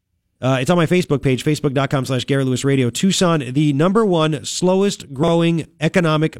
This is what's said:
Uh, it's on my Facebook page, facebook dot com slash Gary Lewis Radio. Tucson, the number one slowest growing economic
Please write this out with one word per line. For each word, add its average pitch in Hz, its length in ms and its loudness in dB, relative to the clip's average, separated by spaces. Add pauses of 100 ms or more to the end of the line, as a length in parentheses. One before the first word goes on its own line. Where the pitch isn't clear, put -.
(420)
Uh, 131 200 0
it's 131 80 -2
on 175 80 2
my 165 80 2
Facebook 165 360 0
page, 127 220 0
facebook 147 300 -2
dot 135 160 -2
com 135 160 -2
slash 123 200 -4
Gary 139 200 0
Lewis 127 180 -2
Radio. 135 260 2
Tucson, 170 500 0
the 143 340 0
number 190 320 2
one 160 400 0
slowest 190 680 -2
growing 170 540 0 (140)
economic 156 580 0